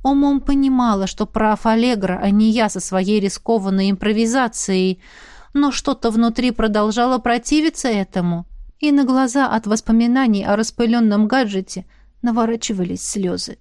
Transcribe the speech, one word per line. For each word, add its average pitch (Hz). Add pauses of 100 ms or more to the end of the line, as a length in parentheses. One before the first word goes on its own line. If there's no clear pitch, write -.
Умом 277
понимала, 254
что -
прав 214
Аллегро, 226
а 196
не 214
я 214
со 180
своей 190
рискованной 196
импровизацией, 208 (520)
но 285
что-то 254
внутри 233
продолжало 220
противиться 269
этому, 180 (360)
и 294
на 285
глаза 262
от 226
воспоминаний 226
о 202
распыленном 220
гаджете 202 (340)
наворачивались 226
слезы. 180